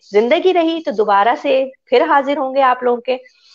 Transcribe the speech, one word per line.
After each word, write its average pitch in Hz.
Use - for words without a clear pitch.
जिंदगी 277
रही 330
तो 311
दोबारा 208
से 269
फिर 254
हाजिर 285
होंगे 269
आप 254
लोगों 240
के। 254